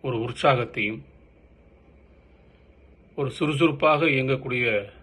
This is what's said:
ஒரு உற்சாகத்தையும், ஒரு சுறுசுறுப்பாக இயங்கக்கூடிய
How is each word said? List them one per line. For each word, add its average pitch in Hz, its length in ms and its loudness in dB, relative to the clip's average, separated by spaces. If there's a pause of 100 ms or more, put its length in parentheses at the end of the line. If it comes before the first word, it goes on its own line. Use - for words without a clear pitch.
ஒரு 123 180 -4
உற்சாகத்தையும், 120 800 0 (2250)
ஒரு 135 160 -4
சுறுசுறுப்பாக 151 760 2
இயங்கக்கூடிய 127 880 -2 (120)